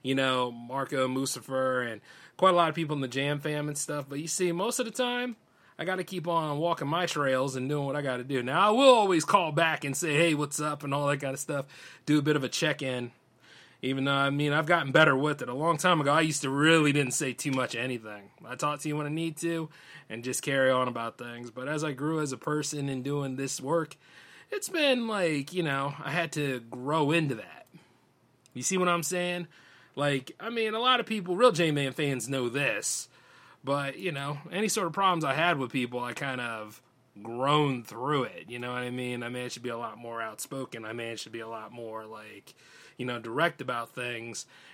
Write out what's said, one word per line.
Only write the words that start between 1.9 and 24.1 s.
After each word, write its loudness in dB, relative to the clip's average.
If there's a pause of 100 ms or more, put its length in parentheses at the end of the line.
quite 6
a 6
lot 6
of -2
people -2
in -2
the -2
Jam 0
fam -4
and -6
stuff, -6
but -6
you -8
see, 0
most -2
of -2
the -8
time, -4 (420)
I -6
gotta -2
keep -6
on 0
walking 0
my 2
trails 0
and -2
doing 0
what -4
I -2
gotta -4
do. -2
Now, 4
I 6
will 10
always 6
call 4
back 2
and -4
say, -2
"Hey, 6
what's -2
up?" -4
and -2
all 0
that 0
kind -4
of -8
stuff, -4 (380)
do 6
a 4
bit 4
of 2
a -2
check-in, -2 (720)
even 0
though, 2
I 4
mean, 0
I've 2
gotten 2
better 8
with 0
it. -6
A -6
long 2
time 4
ago, 4
I 6
used 0
to -2
really 6
didn't 2
say -2
too -4
much -2
anything. -8 (140)
I -10
talk -4
to -4
you -2
when -2
I -4
need -4
to -4 (400)
and -10
just -4
carry 2
on 2
about -6
things, -12
but -10
as -2
I -4
grew -2
as -2
a -8
person -4
and -4
doing -2
this -6
work, -2 (560)